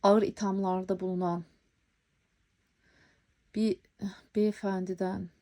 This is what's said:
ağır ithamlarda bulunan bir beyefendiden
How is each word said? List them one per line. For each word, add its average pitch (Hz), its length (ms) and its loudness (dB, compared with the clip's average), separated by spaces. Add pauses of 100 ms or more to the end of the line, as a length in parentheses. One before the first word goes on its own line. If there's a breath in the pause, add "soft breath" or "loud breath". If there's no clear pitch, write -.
ağır 208 200 8
ithamlarda 190 760 -2
bulunan 180 440 -2 (2000 soft breath)
bir 214 260 0 (540 loud breath)
beyefendiden 190 960 -2 (120)